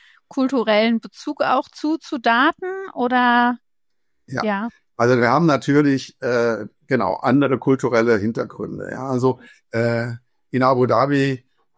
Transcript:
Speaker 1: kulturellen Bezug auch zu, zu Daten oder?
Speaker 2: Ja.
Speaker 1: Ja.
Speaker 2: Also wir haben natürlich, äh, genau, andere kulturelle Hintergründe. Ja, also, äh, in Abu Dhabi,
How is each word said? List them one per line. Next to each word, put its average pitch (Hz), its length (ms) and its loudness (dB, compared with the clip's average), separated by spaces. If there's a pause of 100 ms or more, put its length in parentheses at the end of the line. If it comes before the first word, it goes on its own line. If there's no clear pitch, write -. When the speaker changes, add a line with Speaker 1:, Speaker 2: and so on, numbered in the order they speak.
(280)
Speaker 1:
kulturellen 226 720 0
Bezug - 420 -10
auch 262 280 0
zu, 302 280 -4
zu - 200 -8
Daten 247 480 0 (280)
oder? 247 640 2 (720)
Speaker 2:
Ja. - 160 -4
Speaker 1:
Ja. 208 260 -4 (280)
Speaker 2:
Also 123 200 4
wir 117 120 2
haben 151 160 2
natürlich, 143 760 0
äh, 117 440 -2 (220)
genau, 104 280 0
andere 131 420 2
kulturelle 120 600 2
Hintergründe. 101 760 -6
Ja, 123 160 -10
also, 127 320 0 (320)
äh, 117 400 -2 (400)
in 127 100 -2
Abu 127 260 2
Dhabi, 135 580 0 (320)